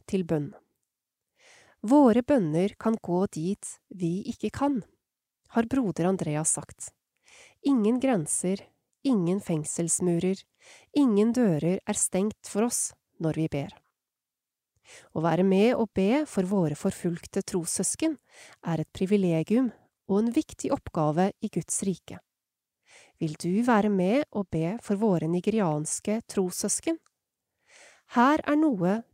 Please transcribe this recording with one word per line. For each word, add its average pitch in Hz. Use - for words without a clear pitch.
til 185
bønn. 147
«Våre 247
bønner 185
kan 220
gå 180
dit 170
vi 180
ikke 214
kan», 277
har 233
broder 190
Andreas 156
sagt. -
«Ingen 247
grenser, 196
ingen 196
fengselsmurer, 175
ingen 233
dører 185
er -
stengt -
for 214
oss -
når 160
vi -
ber.» 139
Å 160
være 165
med 202
og 220
be 226
for 185
våre 170
forfulgte -
trossøsken 196
er 160
et -
privilegium 190
og 196
en 226
viktig -
oppgave 160
i 214
Guds -
rike. -
Vil 151
du 185
være 214
med 196
og 202
be 160
for 196
våre 170
nigerianske 185
trossøsken? 202
Her 269
er 294
noe 208